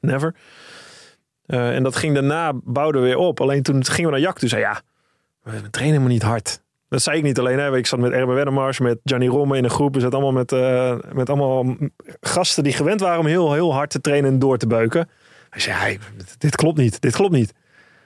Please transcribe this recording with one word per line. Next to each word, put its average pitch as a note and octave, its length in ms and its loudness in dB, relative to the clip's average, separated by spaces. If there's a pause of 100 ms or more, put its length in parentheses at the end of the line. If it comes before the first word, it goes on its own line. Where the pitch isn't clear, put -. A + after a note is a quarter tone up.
never. D3 320 -2 (1120)
Eh, A#2+ 300 -2
en C3 60 0
dat C3 140 -2
ging D3+ 180 0
daarna, D3 400 0
bouwde C#3 440 -2
weer B2+ 180 2
op. F3 240 0
Alleen C#3 220 2
toen C3+ 220 2
gingen - 260 -2
we C#3 60 0
naar C#3+ 100 2
Jack, F#3 120 -4
toen B2 100 -2
zei G#2+ 140 -2
ja, G#2 180 -4 (600)
we A2+ 80 -16
trainen G#2+ 200 -12 (100)
helemaal C#3 280 2
niet A#2 140 0
hard. A2 420 -4 (240)
Dat C3 140 -2
zei D3 160 0
ik D#3 40 -2
niet C3+ 160 0
alleen, B2+ 200 0
hè. C#3 180 0
Ik B2 100 0
zat B2+ 120 -2
met B2 140 0
Erben B2+ 220 0
Wennemars, C3+ 440 0
met A#2+ 260 0
Gianni B2+ 240 0
Romme C#3 280 2
in B2+ 80 0
een A#2 60 0
groep. C#3+ 240 0
We C3+ 60 0
zaten B2+ 180 0
allemaal C3+ 220 0
met, B2 120 -4
eh, B2+ 440 2 (160)
met B2+ 180 -2
allemaal C3 460 0 (440)
gasten - 440 -2
die C#3 80 2
gewend F#3 280 0
waren F3 200 2
om D#3 60 2
heel, D#3+ 260 2
heel D#3+ 220 2
hard C#3+ 160 -2
te C3+ 100 -4
trainen C#3+ 300 2
en C3+ 80 4
door C3 200 2
te A#2 80 -4
beuken. A2+ 420 2 (420)
Hij - 100 -10
zei, G2+ 160 -4
"Ja, G#2 100 -2
ik, G#2 140 -6 (380)
dit D3 180 0
klopt D#3 220 0
niet, B2 220 2
dit B2 140 0
klopt F#3+ 180 2
niet." A#2+ 200 2 (540)